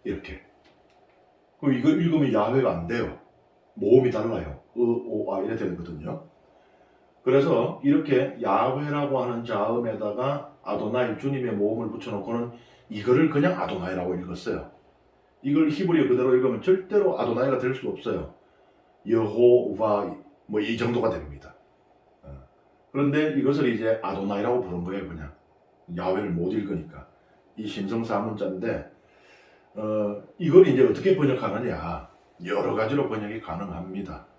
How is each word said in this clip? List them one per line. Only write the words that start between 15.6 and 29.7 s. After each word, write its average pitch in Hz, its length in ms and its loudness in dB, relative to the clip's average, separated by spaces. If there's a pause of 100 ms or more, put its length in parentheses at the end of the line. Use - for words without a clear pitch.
히브리어 165 380 2
그대로 127 280 4
읽으면 123 260 2
절대로 190 560 2
아도나이가 123 400 0
될 127 160 -2
수 107 140 -6
없어요. 90 460 -6 (720)
여호와 107 1040 4 (320)
뭐 107 140 -2
이 113 160 -2
정도가 117 340 0
됩니다. 76 440 -12 (680)
어. 69 200 -16 (480)
그런데 143 480 0
이것을 135 300 2
이제 113 340 0
아도나이라고 101 600 -2
부른 87 220 -6
거예요, 92 240 -6
그냥. 76 240 -12 (640)
야훼를 92 340 -2
못 87 220 -2
읽으니까. 80 540 -6 (500)
이 107 100 -10
신성사문자인데, 107 1200 -6 (840)